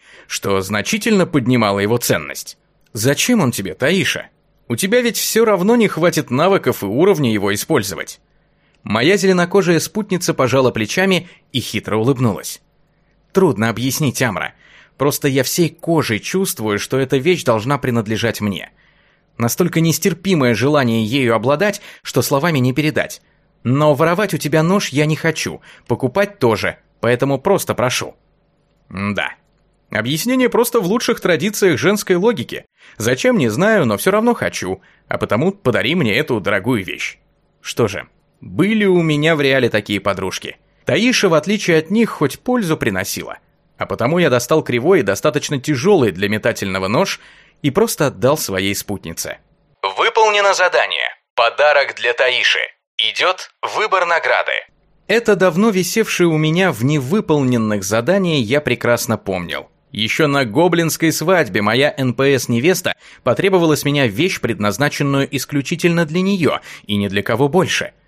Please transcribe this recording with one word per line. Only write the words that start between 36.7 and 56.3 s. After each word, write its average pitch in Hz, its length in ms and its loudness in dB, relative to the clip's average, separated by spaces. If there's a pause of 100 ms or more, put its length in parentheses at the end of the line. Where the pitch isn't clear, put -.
вещь. 78 340 -10 (440)
Что - 260 -2
же, 90 200 -10 (340)
были 202 440 0
у 180 160 4
меня 160 340 2
в 147 60 0
реале 135 280 2
такие 104 300 -2
подружки. 92 580 -6 (280)
Таиша, 202 440 2
в 165 40 2
отличие 170 460 2
от 156 120 -2
них, 220 180 2
хоть - 300 -2
пользу 208 380 -2
приносила, 92 640 -6 (380)
а - 80 -6
потому 120 340 -2
я 165 100 4
достал 123 340 2
кривой 147 360 2
и 127 40 0
достаточно 143 560 -2
тяжёлый 147 520 2
для 98 180 -2
метательного 98 580 -2
нож 156 320 0 (420)
и 147 80 -2
просто 185 380 0
отдал 120 300 0
своей 98 380 -2
спутнице. - 640 -8 (460)
Выполнено 208 720 2
задание. 107 560 0 (260)
Подарок 135 600 2
для 120 180 -2
Таиши. 123 460 0 (380)
Идёт 113 540 -2 (240)
выбор 190 300 0
награды. 123 460 0 (560)
Это 214 280 2
давно 185 340 2
висевшее 185 580 0
у 160 100 2